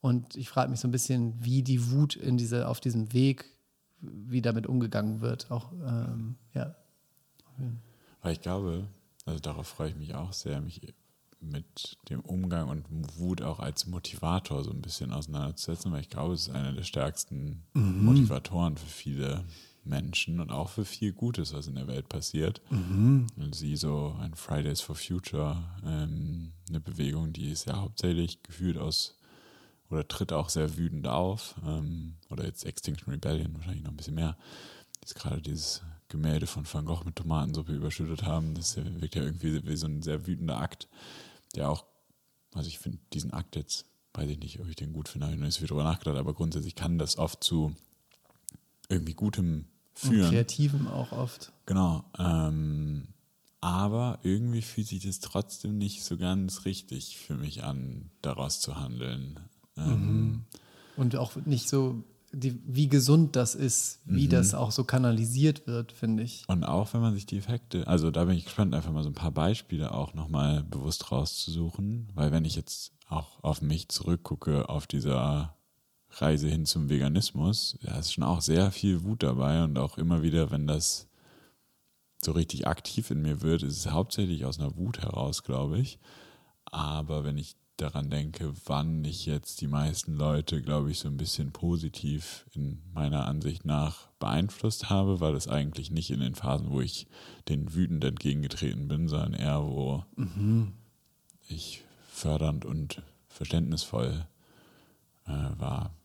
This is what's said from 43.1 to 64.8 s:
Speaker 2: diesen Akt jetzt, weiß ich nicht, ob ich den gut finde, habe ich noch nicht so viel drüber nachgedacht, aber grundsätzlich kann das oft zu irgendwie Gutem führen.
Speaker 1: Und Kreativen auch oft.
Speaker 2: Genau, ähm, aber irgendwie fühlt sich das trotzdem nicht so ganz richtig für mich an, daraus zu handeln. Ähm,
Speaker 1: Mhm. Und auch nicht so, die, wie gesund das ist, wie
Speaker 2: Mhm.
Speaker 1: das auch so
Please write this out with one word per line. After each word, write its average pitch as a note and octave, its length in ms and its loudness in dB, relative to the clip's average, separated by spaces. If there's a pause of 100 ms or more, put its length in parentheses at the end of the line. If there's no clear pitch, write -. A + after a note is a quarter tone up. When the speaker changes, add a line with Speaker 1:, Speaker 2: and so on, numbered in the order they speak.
Speaker 2:
diesen D2 200 -4
Akt D#2+ 240 -6
jetzt, - 280 -6 (300)
weiß D2 160 -2
ich D2 80 -4
nicht, - 220 -8
ob F2 80 -6
ich D#2+ 80 -8
den D2+ 160 -6
gut D2+ 160 -6
finde, C#2+ 180 -4
habe D#2 80 0
ich D2+ 60 -2
noch C#2+ 60 0
nicht D#2 100 0
so - 40 -2
viel D#2 80 -2
drüber D2 160 2
nachgedacht, D#2+ 320 2
aber C#2 180 0
grundsätzlich D#2+ 420 -2
kann E2+ 220 2
das - 200 0
oft - 240 0
zu D#2 320 2 (1120)
irgendwie E2 260 0
Gutem F2 520 0 (280)
führen. C3 300 6
Speaker 1:
Und E2+ 60 8
Kreativen C#3 580 4
auch B2+ 240 -4
oft. B2 400 -6 (140)
Speaker 2:
Genau, F#2 380 4 (140)
ähm, D#2 880 2 (520)
aber G2+ 640 2
irgendwie A2+ 400 2
fühlt A2 260 -4
sich F#2+ 160 -6
das F#2+ 160 -4
trotzdem - 580 -4
nicht G2+ 260 -2
so F2 120 -4
ganz F#2 480 0
richtig C#2+ 540 -6
für - 160 -8
mich D2 280 -6
an, C2+ 480 -6 (100)
daraus C#2 400 -4
zu C#2 160 -4
handeln. C2 600 -6 (380)
Ähm, D3+ 160 2 (140)
Speaker 1:
Mhm. A2 340 2 (560)
Und B2+ 200 2
auch A#2+ 200 -2 (100)
nicht C#3 220 2
so, B2+ 340 2 (320)
die, B2+ 320 -2
wie C#3 220 4
gesund C#3+ 480 8
das B2 180 2
ist, - 500 0
wie C3 220 6
Speaker 2:
Mhm. - 40 6
Speaker 1:
das G2 240 6
auch A2+ 180 2
so B2+ 120 0